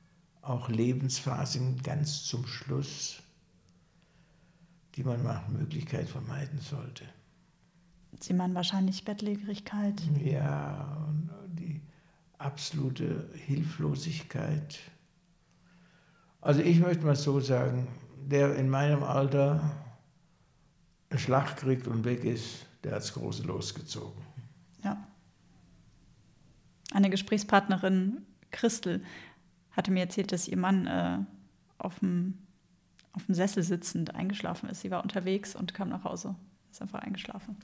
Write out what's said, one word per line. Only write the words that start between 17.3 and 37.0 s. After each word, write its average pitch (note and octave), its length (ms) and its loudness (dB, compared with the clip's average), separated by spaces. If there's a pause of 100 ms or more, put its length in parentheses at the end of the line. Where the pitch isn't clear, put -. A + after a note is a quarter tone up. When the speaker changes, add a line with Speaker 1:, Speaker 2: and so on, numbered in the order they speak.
Speaker 1:
sagen, B2+ 460 2 (400)
der C#3 300 6
in C3 120 4
meinem C#3+ 340 4
Alter C#3 580 4 (1500)
einen C#3 80 2
Schlag C3 380 2
kriegt C3 300 2
und A2+ 180 0
weg B2 200 0
ist, - 420 -4 (180)
der G#2+ 100 -2
hat's - 180 -4
große A2 300 -4
losgezogen. - 800 -6 (600)
Speaker 2:
Ja. G3+ 240 -4 (1900)
Eine G3 180 6
Gesprächspartnerin, G3 1120 2 (280)
Christel, F#3+ 540 0 (680)
hatte F#3+ 220 -2
mir F#3 80 4
erzählt, F3+ 320 -2
dass - 160 -2
ihr - 80 -2
Mann, F#3 300 4
äh, - 320 0 (600)
auf - 220 -6
dem, F3+ 380 0 (720)
auf E3+ 140 -8
dem F#3 80 4
Sessel F#3 280 2
sitzend E3+ 520 -2
eingeschlafen - 540 -4
ist. G3 120 -10
Sie F#3+ 100 -6
war F3+ 120 -2
unterwegs F#3+ 520 -2
und - 200 -6
kam F#3+ 140 -4
nach F#3 160 -4
Hause. F3+ 300 -6 (360)
Ist - 120 -18
einfach G3+ 180 -8